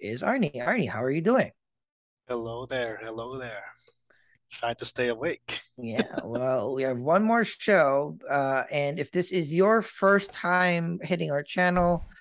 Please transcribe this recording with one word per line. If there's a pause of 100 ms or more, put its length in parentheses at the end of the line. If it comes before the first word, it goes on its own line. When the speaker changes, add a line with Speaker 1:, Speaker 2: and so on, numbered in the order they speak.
Speaker 1:
is
Arnie.
Arnie,
how
are
you
doing? (720)
Speaker 2:
Hello
there,
hello
there. (880)
Trying
to
stay
awake.
<laughs>
Speaker 1:
Yeah,
well,
we
have
one
more
show, (120)
uh,
and
if
this
is
your
first
time
hitting
our
channel, (160)